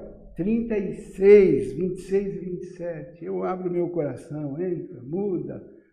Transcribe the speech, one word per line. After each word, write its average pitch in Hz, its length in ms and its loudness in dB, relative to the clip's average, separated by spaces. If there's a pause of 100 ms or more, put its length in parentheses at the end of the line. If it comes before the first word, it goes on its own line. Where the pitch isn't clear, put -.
(360)
trinta 220 420 -2
e 175 160 -4
seis, 185 760 6
vinte 175 260 -4
e - 40 -14
seis 196 340 -2
e - 20 -8
vinte 180 240 -8
e 175 140 -16
sete. 165 480 -10
Eu 185 180 -6
abro 185 260 -4
meu 175 220 -2
coração, 147 720 -6
entra, 170 420 -8
muda, 175 580 -4 (320)